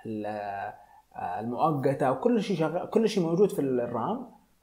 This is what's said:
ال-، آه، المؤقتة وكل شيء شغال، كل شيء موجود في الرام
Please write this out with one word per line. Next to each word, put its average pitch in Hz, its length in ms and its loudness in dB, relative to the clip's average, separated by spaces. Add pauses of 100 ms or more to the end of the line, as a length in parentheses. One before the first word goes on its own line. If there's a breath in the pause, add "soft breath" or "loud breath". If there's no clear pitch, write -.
ال-، 107 200 -6
آه، 104 1120 -8
المؤقتة 135 720 2
وكل 220 320 2
شيء 175 140 -2
شغال، 156 320 -2
كل 220 200 4
شيء 202 140 2
موجود 170 280 4
في 156 100 -2
الرام 127 640 -2 (380)